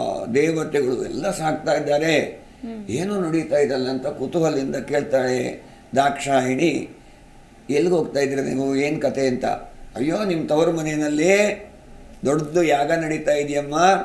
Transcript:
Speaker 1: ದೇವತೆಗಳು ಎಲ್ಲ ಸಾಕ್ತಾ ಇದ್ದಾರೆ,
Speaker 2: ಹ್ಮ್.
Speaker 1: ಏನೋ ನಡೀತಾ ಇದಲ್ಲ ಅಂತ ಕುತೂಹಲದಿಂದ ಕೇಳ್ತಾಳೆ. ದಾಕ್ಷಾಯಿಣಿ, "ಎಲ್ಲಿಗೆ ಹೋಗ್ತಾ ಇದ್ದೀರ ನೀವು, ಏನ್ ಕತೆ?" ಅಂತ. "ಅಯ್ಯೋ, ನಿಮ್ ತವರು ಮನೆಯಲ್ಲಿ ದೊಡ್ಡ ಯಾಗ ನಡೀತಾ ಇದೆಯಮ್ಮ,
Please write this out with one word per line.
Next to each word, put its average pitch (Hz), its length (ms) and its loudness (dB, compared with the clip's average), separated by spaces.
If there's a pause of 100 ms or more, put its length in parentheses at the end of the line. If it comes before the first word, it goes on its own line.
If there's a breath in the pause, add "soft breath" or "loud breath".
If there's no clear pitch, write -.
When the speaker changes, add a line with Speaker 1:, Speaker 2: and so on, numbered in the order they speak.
(340)
Speaker 1:
ದೇವತೆಗಳು 143 720 0
ಎಲ್ಲ 151 260 -4
ಸಾಕ್ತಾ 156 420 -2
ಇದ್ದಾರೆ, 147 480 2
Speaker 2:
ಹ್ಮ್. - 680 -10
Speaker 1:
ಏನೋ 190 320 -4
ನಡೀತಾ 160 360 0
ಇದಲ್ಲ 131 320 2
ಅಂತ 131 180 -4
ಕುತೂಹಲದಿಂದ 143 720 -2
ಕೇಳ್ತಾಳೆ. 131 840 -2 (340 loud breath)
ದಾಕ್ಷಾಯಿಣಿ, 135 920 2 (840 loud breath)
"ಎಲ್ಲಿಗೆ 170 260 4
ಹೋಗ್ತಾ 143 240 0
ಇದ್ದೀರ 135 200 0
ನೀವು, 135 360 -2
ಏನ್ 147 260 0
ಕತೆ?" 131 260 0
ಅಂತ. 123 160 -2 (520)
"ಅಯ್ಯೋ, 170 280 0
ನಿಮ್ 160 240 -2
ತವರು 165 240 4
ಮನೆಯಲ್ಲಿ 156 920 2 (580)
ದೊಡ್ಡ 151 320 0
ಯಾಗ 147 360 2
ನಡೀತಾ 156 400 0
ಇದೆಯಮ್ಮ, 143 480 0 (240)